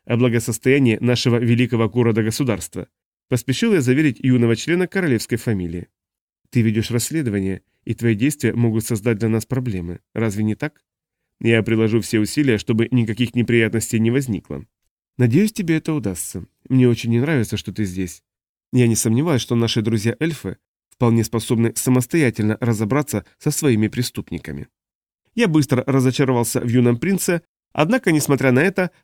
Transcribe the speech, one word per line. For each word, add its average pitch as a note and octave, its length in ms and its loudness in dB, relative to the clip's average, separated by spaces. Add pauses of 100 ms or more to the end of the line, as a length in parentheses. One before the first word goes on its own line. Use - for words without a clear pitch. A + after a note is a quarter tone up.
о A#2 140 -2
благосостоянии A#2+ 800 2
нашего A#2+ 380 2
великого A#2 500 2
города-государства», A2+ 1000 -2 (400)
поспешил C3+ 440 0
я F3+ 60 4
заверить C3 400 0
юного A#2 380 2
члена F3 280 -2
королевской C3+ 520 -2
фамилии. F2 500 -6 (600)
«Ты B2 120 0
ведёшь A2 300 0
расследование, A2+ 720 -2 (240)
и A2+ 80 -6
твои A2+ 220 0
действия A#2+ 380 0
могут A2+ 320 0
создать A2 320 -2
для A2+ 120 0
нас A2 160 -2
проблемы, G2 560 -6 (120)
разве A2 300 -2
не G#2+ 120 0
так?» - 280 -8 (560)
«Я A2+ 240 2
приложу A2 380 0
все A2 180 0
усилия, A2+ 380 0
чтобы A2 340 0
никаких A#2 420 0
неприятностей A#2 640 0
не A2+ 120 2
возникло». A#2+ 540 -4 (520)
«Надеюсь, C3 360 2
тебе E3 240 -2
это D#3 160 -4
удастся. F#2+ 520 -6 (220)
Мне B2+ 220 4
очень A#2 220 0
не A#2 100 2
нравится, C3 340 0
что G#2 160 -8
ты G#2+ 140 -4
здесь. F#2 360 -8 (520)
Я B2 140 4
не A2+ 80 2
сомневаюсь, B2 460 0
что - 140 -4
наши A#2 260 0
друзья-эльфы – A2 760 -4 (320)
вполне A#2 340 2
способны A#2 520 -2
самостоятельно B2+ 840 0
разобраться A#2 640 -2 (120)
со - 140 -4
своими A2+ 360 0
преступниками». F2 800 -8 (640)
Я A3+ 140 2
быстро D3+ 380 2
разочаровался B2+ 760 2
в B2 60 -4
юном A#2+ 300 4
принце, E3+ 440 -2 (320)
однако, F#3 380 0
несмотря C#3 400 2
на B2 80 4
это, F3+ 320 0 (120)